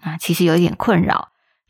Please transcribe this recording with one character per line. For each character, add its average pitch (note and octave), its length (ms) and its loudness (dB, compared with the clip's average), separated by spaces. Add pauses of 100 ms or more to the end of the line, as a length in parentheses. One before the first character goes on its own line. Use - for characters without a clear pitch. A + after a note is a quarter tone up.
那 D#3+ 120 -8
其 - 160 -4
实 F3 120 0
有 D#3+ 100 4
一 F3 60 4
点 - 160 0
困 G3 260 2
扰， - 280 -2 (400)